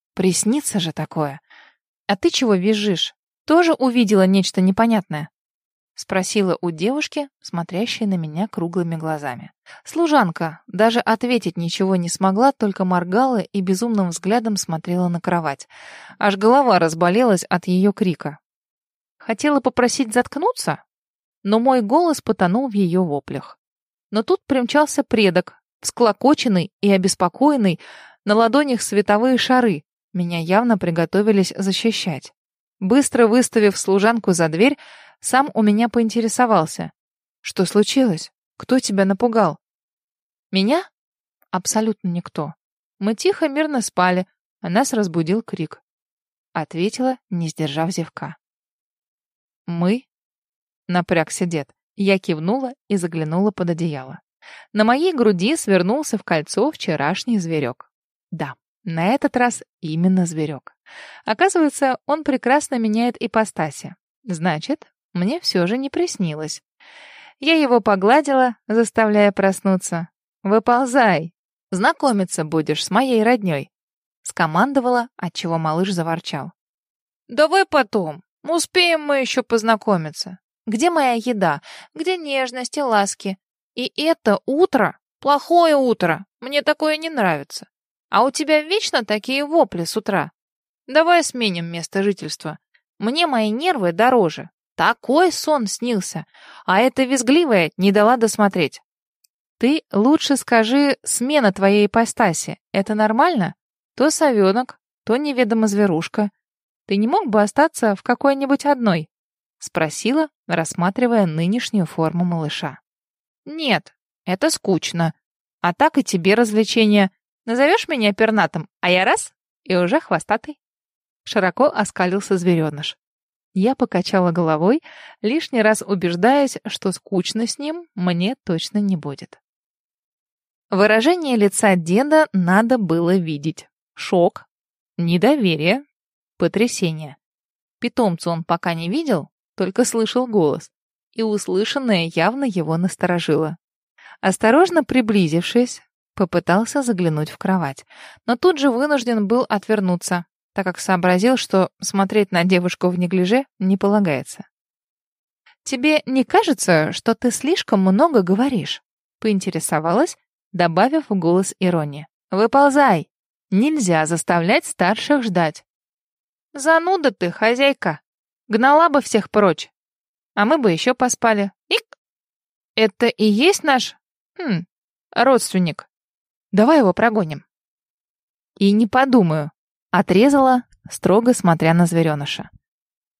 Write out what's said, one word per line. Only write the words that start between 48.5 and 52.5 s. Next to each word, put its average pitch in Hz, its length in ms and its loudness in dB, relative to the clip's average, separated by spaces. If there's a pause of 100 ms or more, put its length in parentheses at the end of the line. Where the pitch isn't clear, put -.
«Мы?» 175 420 -2 (800)
Напрягся 175 560 -2
дед. 165 280 -6 (220)
Я 196 240 0
кивнула 202 540 -4 (160)